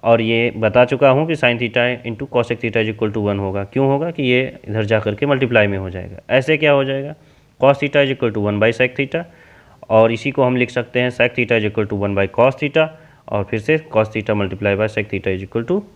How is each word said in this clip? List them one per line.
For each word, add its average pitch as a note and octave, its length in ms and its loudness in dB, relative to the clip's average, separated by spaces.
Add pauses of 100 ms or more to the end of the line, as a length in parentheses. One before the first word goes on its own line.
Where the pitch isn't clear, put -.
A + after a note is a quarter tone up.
और A#2 180 4
ये A2+ 340 0
बता A2 300 4
चुका C3+ 240 2
हूँ C#3+ 180 2
कि E3 80 -2
sin A#2+ 240 0
theta A#2+ 480 -2
into A#2+ 200 -8 (100)
cosec A#2 200 0
theta A2+ 260 0
is G#2+ 100 -2
equal G#2+ 200 -2
to G#2 120 -2
one G2+ 140 0
होगा। G2 240 -4
क्यों C3+ 240 0
होगा C#3+ 240 -2
कि D#3+ 120 -6
ये B2+ 360 0 (100)
इधर G#2+ 140 -2
जा G#2+ 160 2
कर G#2 160 -2
के C#3+ 100 -2
मल्टीप्लाई A#2+ 420 2
में G2 100 -2
हो F#2+ 120 -8
जाएगा। F2+ 280 -12 (120)
ऐसे D3 280 2
क्या D3 140 2
हो C#3 120 2
जाएगा, C3+ 320 -6 (480)
cos C#3 140 4
theta C#3+ 300 2
is C3+ 100 -4
equal A2 200 -2
to G#2 120 -2
one G#2 140 -2
by A2+ 80 4 (100)
sec B2+ 180 0
theta, C#3+ 240 -4 (680)
और A2 220 6
इसी A#2 200 -4
को C3+ 120 0
हम B2+ 120 2
लिख B2 140 0
सकते B2 300 -4
हैं B2 100 0
sec B2 200 0
theta A#2 320 0
is G#2 100 -2
equal G#2 220 -4
to G2+ 60 -4
one G2+ 180 -2
by G2 100 2 (120)
cos C3 240 2
theta, D#3 240 0 (420)
और G#2 140 -2
फिर A2 160 -4
से D3+ 180 0 (200)
cos A2 100 2
theta G#2+ 280 -4
multiply G2+ 420 -2
by A2 100 0
sec G#2+ 260 -6
theta F#2+ 240 -4
is F#2+ 80 -10
equal A#2 260 -6
to G3 100 0 (140)